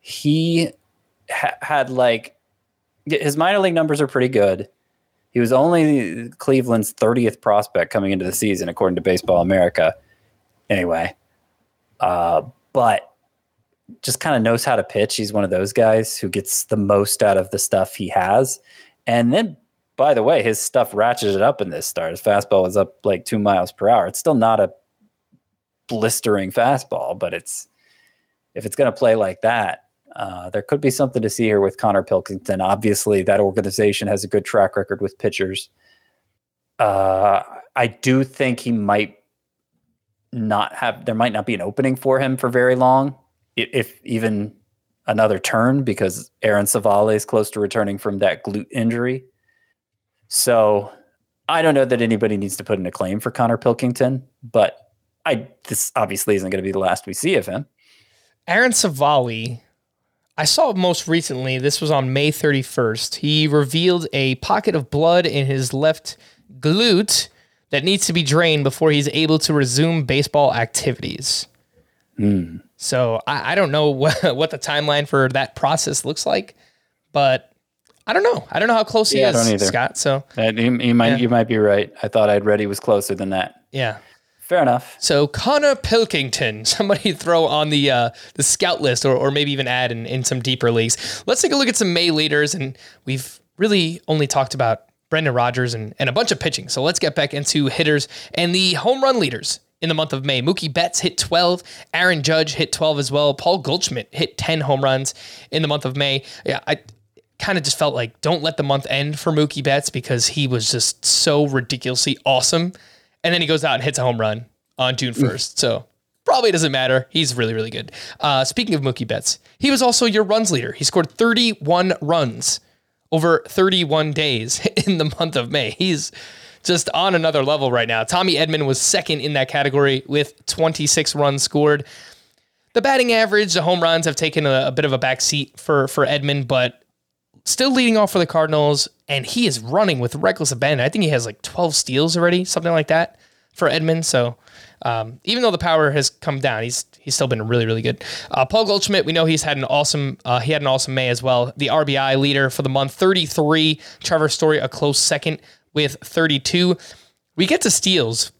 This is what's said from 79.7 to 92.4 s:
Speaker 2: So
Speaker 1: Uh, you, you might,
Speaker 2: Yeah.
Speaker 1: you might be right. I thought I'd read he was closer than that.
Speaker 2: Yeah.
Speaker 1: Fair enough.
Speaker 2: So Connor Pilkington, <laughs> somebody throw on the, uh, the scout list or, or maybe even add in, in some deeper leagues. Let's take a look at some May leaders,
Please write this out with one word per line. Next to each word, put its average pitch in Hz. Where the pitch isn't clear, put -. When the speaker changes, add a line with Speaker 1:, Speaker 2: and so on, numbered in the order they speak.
Speaker 2:
So 139
Speaker 1:
Uh, 113
you, 117
you 120
might, 117
Speaker 2:
Yeah. 117
Speaker 1:
you 120
might 117
be 117
right. 104
I 110
thought 104
I'd 101
read 104
he 107
was 101
closer 101
than 95
that. 92
Speaker 2:
Yeah. 123
Speaker 1:
Fair 175
enough. 127
Speaker 2:
So 147
Connor 285
Pilkington, 139
<laughs> -
somebody 202
throw 165
on 151
the, 143
uh, 120
the 139
scout -
list 131
or, 135
or 135
maybe 143
even 135
add 123
in, 113
in 127
some 127
deeper 127
leagues. -
Let's -
take 349
a 285
look 277
at 226
some 190
May 170
leaders, 147